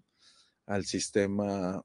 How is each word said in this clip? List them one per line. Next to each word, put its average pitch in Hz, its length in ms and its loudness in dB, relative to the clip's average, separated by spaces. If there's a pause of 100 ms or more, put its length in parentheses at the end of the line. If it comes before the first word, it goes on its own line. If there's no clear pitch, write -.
(640)
al 101 220 -2
sistema 98 960 0